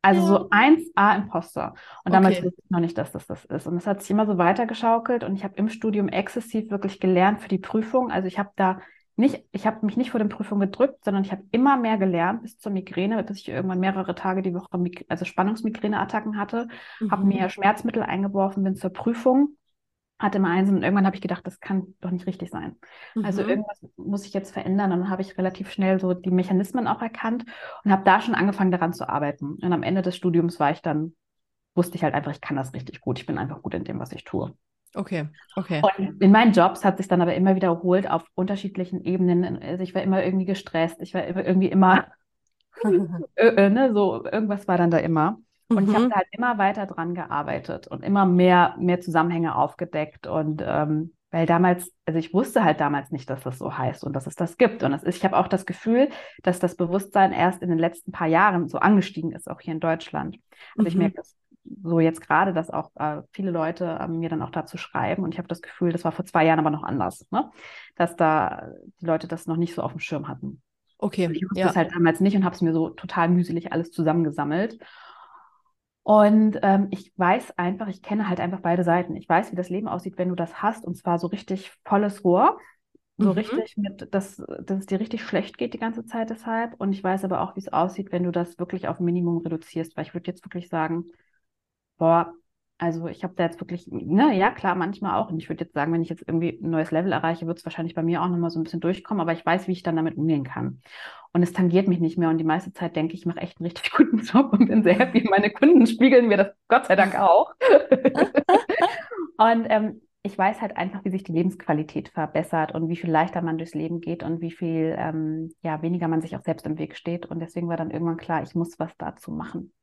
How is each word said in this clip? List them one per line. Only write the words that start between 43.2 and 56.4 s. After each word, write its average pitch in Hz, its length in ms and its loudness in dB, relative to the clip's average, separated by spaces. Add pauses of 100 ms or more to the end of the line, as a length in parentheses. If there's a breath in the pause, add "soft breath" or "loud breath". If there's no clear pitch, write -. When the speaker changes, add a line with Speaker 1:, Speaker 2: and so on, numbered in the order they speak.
Speaker 1:
äh, 226 120 6
äh, 202 220 6
ne, 240 240 4
so 190 320 2
irgendwas 202 420 -4
war 180 100 2
dann 170 140 4
da 165 60 4
immer. 165 400 0 (320)
Und 202 200 4
ich 208 60 4
hab 226 80 4
Speaker 2:
Mhm. 254 60 4
Speaker 1:
da 214 60 0
halt 190 160 0
immer 240 260 -2
weiter 202 280 0
dran 175 280 -6
gearbeitet 147 720 -6
und - 140 -12
immer 196 240 4
mehr, 180 540 6
mehr 175 220 0
Zusammenhänge 165 540 -2
aufgedeckt. - 720 -4
Und, 156 400 -4
ähm, 151 480 -2 (160)
weil 165 160 0
damals, 175 480 2 (120)
also 160 120 -2
ich 165 160 -4
wusste 185 300 2
halt 156 160 2
damals 143 320 -2
nicht, 135 180 -10
dass 127 140 -8
das 127 160 -8
so - 180 -8
heißt - 280 -6
und 143 80 -6
dass 135 140 -8
es - 80 -14
das 170 220 -6
gibt. 226 260 2
Und 139 80 0
das 139 120 -6
ist, 175 140 -2
ich - 80 -4
hab 190 80 2
auch - 160 2
das 190 160 -2
Gefühl, 233 440 0 (320 loud breath)